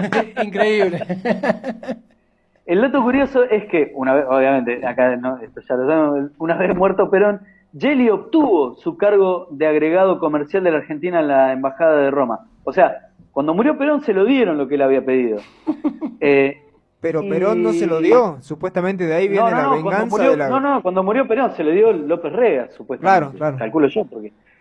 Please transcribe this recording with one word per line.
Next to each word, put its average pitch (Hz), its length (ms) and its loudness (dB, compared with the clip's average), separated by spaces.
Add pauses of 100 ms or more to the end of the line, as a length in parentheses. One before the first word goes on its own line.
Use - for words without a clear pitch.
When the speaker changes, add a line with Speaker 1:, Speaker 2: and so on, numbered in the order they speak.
Speaker 1:
<laughs> 226 380 -4
increíble. 202 560 0
<laughs> 226 720 -4 (920)
Speaker 2:
El 180 160 0
dato 262 200 0
curioso 254 420 2
es 214 220 0
que, 156 300 -2
una 131 180 0
vez, 143 160 2
obviamente, 131 560 0
acá 127 320 0
no, 127 240 -6
esto 113 260 -18
ya 131 80 -2
lo 127 120 -2
sabemos, 147 500 0
una 165 180 -2
vez 185 200 0
muerto 190 340 2
Perón, 202 320 2 (360)
Gelli 254 320 2
obtuvo 190 680 2
su 165 220 -6
cargo 190 540 2
de 151 160 -2
agregado 160 520 2
comercial 151 440 -2
de 175 80 4
la 151 60 0
Argentina 165 420 -4
en 156 80 0
la 135 260 2
Embajada 135 440 0
de 139 140 2
Roma. 127 360 -2 (160)
O 139 80 -6
sea, - 380 0 (220)
cuando 147 220 -2
murió 247 240 0
Perón 294 240 -2
se 226 120 -2
lo 190 120 4
dieron 226 320 2
lo 139 100 -4
que 143 80 -4
él 139 60 0
había 135 220 2
pedido. 123 360 0 (260)
Speaker 1:
<laughs> - 140 -4 (440)
Speaker 2:
Eh, 139 380 2 (380)
Speaker 3:
Pero 165 280 -4
Perón 190 360 0
no 214 100 0
se 170 140 -2
lo 165 120 0
Speaker 2:
y 160 40 -2
Speaker 3:
dio, 202 380 4
supuestamente 180 640 -4
de 160 80 0
ahí 185 120 0
Speaker 2:
No, 202 40 -2
Speaker 3:
viene 220 180 2
Speaker 2:
no, - 80 0
Speaker 3:
la 151 60 0
Speaker 2:
no, 139 60 0
cuando 160 200 0
Speaker 3:
venganza 208 160 -2 (120)
Speaker 2:
murió, 269 140 4
Speaker 3:
de - 60 2
la 139 120 -2
Speaker 2:
no, 262 100 0
no, 269 240 0
cuando 185 180 0
murió 220 260 0
Perón 247 260 0
se 170 100 -6
lo 151 80 2
dio 214 200 4
López 165 400 -4
Rega, 180 380 0
supuestamente. 117 320 -12
Speaker 3:
Claro, 160 340 2
claro. 151 220 -4
Speaker 2:
Calculo 120 300 0
yo, 208 180 -2
porque 107 260 -16 (300)